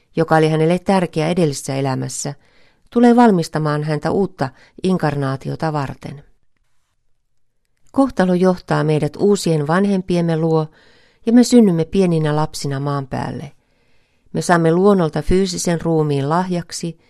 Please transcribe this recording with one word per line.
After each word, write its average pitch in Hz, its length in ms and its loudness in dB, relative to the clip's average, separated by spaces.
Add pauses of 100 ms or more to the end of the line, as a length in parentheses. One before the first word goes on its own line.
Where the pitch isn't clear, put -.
(160)
joka 160 200 2
oli 156 140 4
hänelle 160 300 2
tärkeä 170 500 0
edellisessä 151 460 -2
elämässä, 135 580 -6 (560)
tulee 240 260 4
valmistamaan 156 680 2
häntä 151 280 -2
uutta 180 380 -2 (340)
inkarnaatiota 143 920 -4
varten. 143 500 -8 (1700)
Kohtalo 214 420 0
johtaa 180 500 0
meidät 147 320 -2
uusien 165 520 0
vanhempiemme 175 680 0
luo, 160 300 0 (580)
ja 233 80 0
me 240 100 8
synnymme 196 420 4
pieninä 165 500 0
lapsina 147 440 -4
maan 143 280 -6
päälle. 123 440 -8 (800)
Me 160 80 -4
saamme 170 300 2
luonnolta 175 500 2
fyysisen 180 600 0
ruumiin 151 480 0
lahjaksi 175 680 -4 (120)